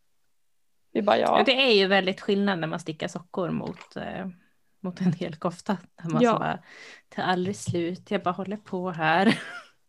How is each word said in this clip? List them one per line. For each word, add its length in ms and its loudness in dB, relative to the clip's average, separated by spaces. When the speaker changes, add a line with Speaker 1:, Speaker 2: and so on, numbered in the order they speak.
Speaker 1:
Vi 100 -2
bara, 160 4
"Ja." 200 4
Speaker 2:
Ja, 60 6
det 180 4
är 120 4
ju 120 6
väldigt 340 2
skillnad 380 0
när 100 -2
man 120 -4
stickar 280 -6
sockor 420 -6
mot, 460 -8
eh, 300 -8
mot 200 -8
en 120 2
hel 240 -8
kofta. 400 -4
Där 80 -8
man 120 2
Speaker 1:
Ja. 100 6
Speaker 2:
så 60 0
bara, 200 -2
"Tar 140 -8
aldrig 340 -2
slut, 540 -6
jag 120 -2
bara 120 -2
håller 220 -8
på 340 -6
här." 480 2